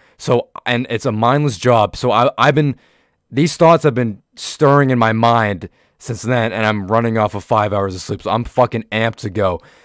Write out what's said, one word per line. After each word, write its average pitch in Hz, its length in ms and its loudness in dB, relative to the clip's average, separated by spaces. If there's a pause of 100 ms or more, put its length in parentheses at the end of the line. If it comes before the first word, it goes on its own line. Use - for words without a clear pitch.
(160)
So, - 320 -2 (160)
and 123 240 -2
it's 117 180 -4
a 123 60 -2
mindless 123 460 0
job. 113 380 2
So 123 160 -2
I, 120 260 2
I've 131 160 2
been, 143 220 0 (540)
these 143 260 -2
thoughts 165 280 4
have 147 100 2
been 113 280 -4 (140)
stirring 143 540 2
in 127 80 2
my 110 140 2
mind 110 560 0 (300)
since - 240 -10
then, 113 300 -2
and 110 140 -2
I'm 104 220 -2
running 113 300 0
off 107 160 0
of 101 100 -10
five 107 280 0
hours 98 220 -2
of 92 60 -10
sleep. - 220 -10
So - 80 -8
I'm 113 140 -2
fucking 117 400 -2
amped 110 320 -4
to 104 140 -10
go. 92 300 -2 (240)